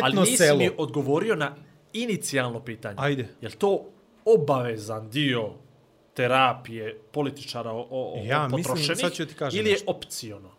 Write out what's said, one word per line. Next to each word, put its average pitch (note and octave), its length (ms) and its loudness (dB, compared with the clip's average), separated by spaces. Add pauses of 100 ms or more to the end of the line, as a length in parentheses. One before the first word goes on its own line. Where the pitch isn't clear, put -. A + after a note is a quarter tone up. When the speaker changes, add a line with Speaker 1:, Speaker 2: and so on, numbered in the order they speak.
Speaker 1:
etno A3 200 4
Speaker 2:
nisi B3 160 4
Speaker 1:
selo D3 220 8
Speaker 2:
mi B2 200 4
odgovorio D3 580 0
na D3+ 180 -4 (380)
inicijalno C#3 680 -2
pitanje. A2 380 -10
Speaker 1:
Ajde. C#3+ 300 -2 (120)
Speaker 2:
Je A#2 80 -10
li - 60 -12
to G3 300 2 (420)
obavezan A#2 840 2
dio A#2+ 400 0 (640)
terapije A#2+ 840 0 (140)
političara A#2+ 600 -6
o, A2+ 80 -6
o, B2 340 -8
o A2 100 -8
Speaker 1:
Ja C#3 240 0
mislim, C#3+ 160 -2
Speaker 2:
potrošenih D#3+ 340 -2
Speaker 1:
sad F3+ 140 0
ću D#3+ 140 -6
ti - 80 -18
kažem D3+ 260 -4
Speaker 2:
ili G#3+ 80 0
je G3+ 40 4
Speaker 1:
nešto. G3 180 0
Speaker 2:
opciono? G2+ 680 -12